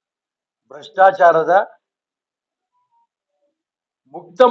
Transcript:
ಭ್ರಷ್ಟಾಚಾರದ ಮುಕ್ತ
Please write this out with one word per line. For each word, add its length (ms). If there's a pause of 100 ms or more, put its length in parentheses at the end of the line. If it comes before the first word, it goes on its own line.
(680)
ಭ್ರಷ್ಟಾಚಾರದ 840 (2500)
ಮುಕ್ತ 380